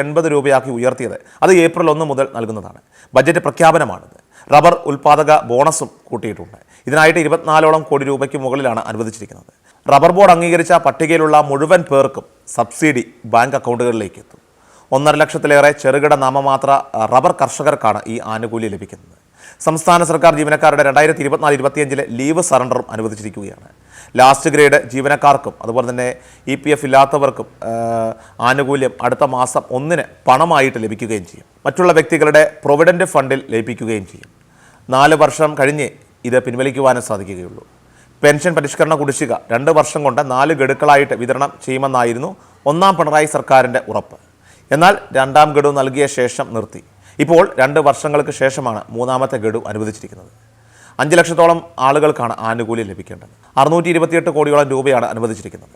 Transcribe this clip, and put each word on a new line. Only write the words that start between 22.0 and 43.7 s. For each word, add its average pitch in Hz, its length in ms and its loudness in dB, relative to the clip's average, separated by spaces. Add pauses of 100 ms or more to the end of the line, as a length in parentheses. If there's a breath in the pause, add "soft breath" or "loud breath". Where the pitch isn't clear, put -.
ലീവ് 139 320 -2
സറണ്ടറും 123 480 -2
അനുവദിച്ചിരിക്കുകയാണ്. 104 760 -12 (480 loud breath)
ലാസ്റ്റ് 135 340 4
ഗ്രേഡ് 143 400 4
ജീവനക്കാർക്കും 135 720 0
അതുപോലെ 120 280 -4
തന്നെ 123 260 -6 (320 soft breath)
ഇ 139 80 -2
പി 139 140 -8
എഫ് 147 160 0
ഇല്ലാത്തവർക്കും, 135 600 2 (180)
ആ, 113 500 -6 (260 soft breath)
ആനുകൂല്യം 131 520 0 (100)
അടുത്ത 123 220 -2
മാസം 127 380 -4 (100)
ഒന്നിന് 143 320 -6 (240)
പണമായിട്ട് 135 560 2
ലഭിക്കുകയും 107 420 -8
ചെയ്യും. - 200 -20 (200)
മറ്റുള്ള 175 280 2
വ്യക്തികളുടെ 151 720 2
പ്രൊവിഡന്റ് 165 380 2
ഫണ്ടിൽ 135 460 -2
ലയിപ്പിക്കുകയും 110 580 -6
ചെയ്യും. - 280 -20 (540 soft breath)
നാല് 143 260 4
വർഷം 151 440 0
കഴിഞ്ഞേ 143 300 0 (360)
ഇത് 123 180 0
പിൻവലിക്കുവാനും 127 580 -2
സാധിക്കുകയുള്ളൂ. 98 680 -12 (560 soft breath)
പെൻഷൻ 151 320 2
പരിഷ്കരണ 151 400 -2
കുടിശ്ശിക 139 380 -4 (180)
രണ്ട് 135 200 0
വർഷം 151 320 0
കൊണ്ട് 135 280 -2
നാല് 139 220 0
ഗഡുക്കളായിട്ട് 139 600 2
വിതരണം 127 400 -4 (120)
ചെയ്യുമെന്നായിരുന്നു 131 720 -4 (300 soft breath)
ഒന്നാം 175 300 0
പിണറായി 151 300 0
സർക്കാരിൻ്റെ 127 600 0